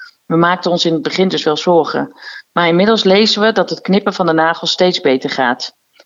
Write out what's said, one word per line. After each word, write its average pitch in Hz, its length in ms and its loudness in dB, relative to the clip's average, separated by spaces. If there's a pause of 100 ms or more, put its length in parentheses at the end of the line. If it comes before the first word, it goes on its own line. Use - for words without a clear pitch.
(260)
We 165 100 -2
maakten 175 360 0
ons 170 140 -2
in 170 80 0
het 156 80 -2
begin 180 260 0
dus 156 160 -4
wel 151 140 0
zorgen. 151 560 0 (380)
Maar 175 160 0
inmiddels 202 360 2
lezen 208 380 2
we 220 100 2
dat 196 180 0
het - 120 -8
knippen 196 320 0
van 185 120 -2
de 160 80 2
nagels 160 380 0
steeds 180 300 0
beter 135 280 0
gaat. - 460 -4 (300)